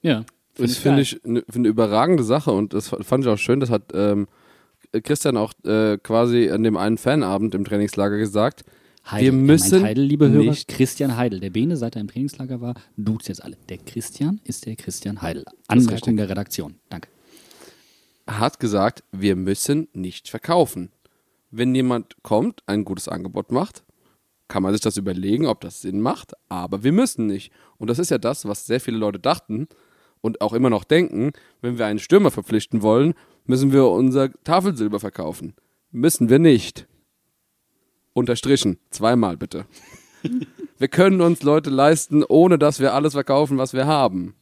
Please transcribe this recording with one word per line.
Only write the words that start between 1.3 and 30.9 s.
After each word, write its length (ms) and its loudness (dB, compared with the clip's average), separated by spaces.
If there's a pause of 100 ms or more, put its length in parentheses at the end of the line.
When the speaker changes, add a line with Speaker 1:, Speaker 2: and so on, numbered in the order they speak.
Speaker 2:
eine 120 0
überragende 560 2
Sache 280 0
und 220 -2
das 160 -6
fa-, 140 -8
fand 220 0
ich 40 2
auch 80 2
schön, 220 0
das 120 -2
hat, 220 -2
ähm, 340 0 (760)
Christian 340 -2
auch, 160 -4 (120)
äh, 320 2
quasi 540 2
an 120 0
dem 140 2
einen 220 0
Fanabend 560 0
im 100 -2
Trainingslager 520 -2
gesagt. 460 -2 (460)
Speaker 1:
Heidel. 140 -2
Speaker 2:
Wir 60 8
Speaker 1:
Er 40 4
meint 140 4
Speaker 2:
müssen 360 6
Speaker 1:
Heidel, 220 0
liebe 240 4
Hörer. 220 6
Speaker 2:
nicht 160 -6
Speaker 1:
Christian 500 -2
Heidel. 220 -2
Der 100 -8
Bene, 260 0
seit 200 -6
er 60 -8
im 60 -8
Trainingslager 540 -8
war, 140 -8 (200)
duzt 320 -6
jetzt 160 -12
alle. 140 -18 (100)
Der 120 -12
Christian 640 -6
ist 240 -12
der 80 -10
Christian 480 -12
Heidel. 220 -10
Speaker 2:
Das 100 -20
ist 140 -20
Speaker 1:
Anmerkung 260 4
Speaker 2:
richtig. 220 -2
Speaker 1:
der 120 -4
Redaktion. 460 -8 (140)
Danke. 200 -14 (1160)
Speaker 2:
Er 120 -8
hat 200 -2
gesagt, 520 -2
wir 240 0
müssen 580 -4
nicht 360 -12
verkaufen. 600 -2 (580)
Wenn 240 -2
jemand 480 -2
kommt, 460 -2
ein 180 -2
gutes 240 -8
Angebot 420 -8
macht, 320 -4 (640)
kann 160 -4
man 80 0
sich 100 0
das 160 -2
überlegen, 500 -2
ob 140 -2
das 200 -18
Sinn 180 -6
macht, 340 -6 (140)
aber 360 -8
wir 80 2
müssen 340 0
nicht. 260 -6 (260)
Und 120 -8
das 100 0
ist 120 -2
ja 80 0
das, 260 -4
was 220 -8
sehr 120 -2
viele 180 -6
Leute 220 -4
dachten 480 -4 (540)
und 180 -4
auch 140 -2
immer 160 2
noch 160 0
denken, 480 0 (280)